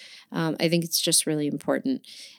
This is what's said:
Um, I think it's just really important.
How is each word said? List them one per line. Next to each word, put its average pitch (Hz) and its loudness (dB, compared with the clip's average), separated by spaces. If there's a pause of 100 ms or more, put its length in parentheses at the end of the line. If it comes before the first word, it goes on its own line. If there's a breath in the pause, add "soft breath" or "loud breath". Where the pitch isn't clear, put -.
(300 loud breath)
Um, 165 0
I 165 4
think 165 2
it's - -2
just - 2
really 151 0
important. - -2 (320 loud breath)